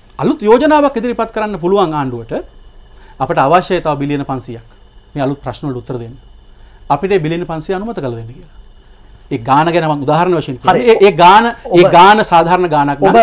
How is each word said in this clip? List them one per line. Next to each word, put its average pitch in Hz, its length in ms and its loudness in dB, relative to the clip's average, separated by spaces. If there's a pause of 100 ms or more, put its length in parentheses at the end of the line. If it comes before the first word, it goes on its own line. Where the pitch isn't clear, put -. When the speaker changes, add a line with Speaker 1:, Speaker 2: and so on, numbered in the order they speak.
(200)
Speaker 1:
අලුත් 226 220 -2
යෝජනාවක් 277 560 2
ඉදිරිපත් 226 360 -6
කරන්න 214 260 -6
පුළුවන් 175 340 0
ආණ්ඩුවට 127 400 -8 (880)
අපට 160 180 -4
අවශ්‍යයි 170 440 0
තව 151 160 -4
බිලියන 143 280 -6
පන්සියක් 123 420 -10 (420)
මේ 143 140 -6
අලුත් 139 180 -4
ප්‍රශ්න 139 260 -10
වලට 123 140 -8
උත්තර 123 180 -10
දෙන්න. 117 160 -16 (760)
අපිට 180 220 -2
ඒ 196 80 0
බිලියන 165 260 -6
පන්සිය 165 300 -8
අනුමත 220 220 -10
කරලා 123 220 -8
දෙන්න 113 80 -16
කියලා. - 300 -20 (720)
ඒ 139 80 -6
ගාන 139 360 0
ගැන 165 140 0
මම 147 160 -4
උදාහරණ 165 340 0
වශයෙන් 139 200 -8
කියන්නේ. 185 260 -2
Speaker 2:
හරි. 240 80 4
Speaker 1:
ඒ, 214 80 4
ඒ 196 120 6
ගාන, 180 340 6
ඒ 180 400 2
Speaker 2:
ඔබ 185 60 2
Speaker 1:
ගාන 196 320 6
සාධාරණ 170 460 2
ගානක් 143 300 -2
නම් 190 100 2
Speaker 2:
ඔබ 214 120 4